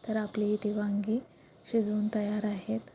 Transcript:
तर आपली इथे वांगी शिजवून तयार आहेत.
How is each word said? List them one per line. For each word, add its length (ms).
तर 80
आपली 380
इथे 200
वांगी 460
शिजवून 440
तयार 300
आहेत. 340